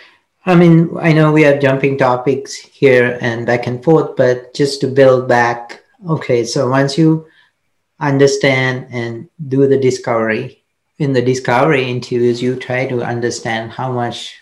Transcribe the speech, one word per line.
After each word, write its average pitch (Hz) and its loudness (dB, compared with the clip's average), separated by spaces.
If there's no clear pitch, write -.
I 180 2
mean, 170 6
I 165 2
know 156 4
we 156 4
are 139 4
jumping 135 0
topics 127 -2
here 123 2
and 117 -6
back 123 -2
and 123 -6
forth, 160 2
but 127 0
just - -2
to 127 -2
build 127 4
back, 120 -2
okay, 123 -2
so 127 -4
once 139 0
you 160 2
understand 135 0
and 117 -8
do 135 2
the 135 2
discovery, 123 -2
in 139 -2
the 123 0
discovery 127 0
interviews, 120 -2
you 127 -2
try 127 -6
to 123 -6
understand 117 -6
how 131 -8
much, 120 -8